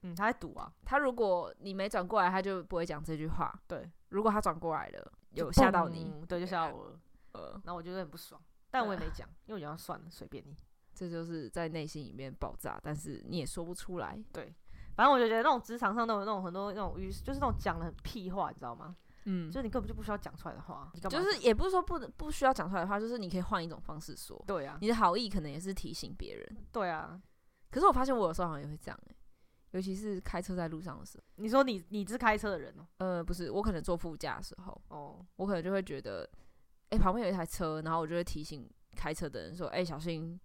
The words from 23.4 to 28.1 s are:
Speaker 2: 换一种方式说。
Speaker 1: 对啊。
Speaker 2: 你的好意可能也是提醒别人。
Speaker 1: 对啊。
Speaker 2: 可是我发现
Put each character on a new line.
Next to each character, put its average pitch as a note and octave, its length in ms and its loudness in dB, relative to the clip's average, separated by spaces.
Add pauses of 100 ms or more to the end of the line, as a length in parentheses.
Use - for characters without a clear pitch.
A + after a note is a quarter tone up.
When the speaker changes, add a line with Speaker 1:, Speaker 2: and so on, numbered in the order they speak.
Speaker 2:
换 F3 200 0
一 E3 40 -4
种 E3 140 -8
方 D#3 200 -8
式 - 160 -10
说。 - 300 -12
Speaker 1:
对 C3+ 180 -2
啊。 D3 160 -10
Speaker 2:
你 G3+ 60 0
的 A#3 80 4
好 G3 220 6
意 A#3 120 -2
可 F#3+ 120 0
能 D3+ 100 -4
也 C#3 80 -6
是 F#3+ 160 -4
提 - 180 -4
醒 - 240 -8
别 G1+ 200 -8
人。 - 200 -12 (140)
Speaker 1:
对 G3+ 180 0
啊。 D#3+ 320 -4 (480)
Speaker 2:
可 - 120 0
是 F#4 60 10
我 F#4 60 12
发 B3+ 120 6
现 C4 120 4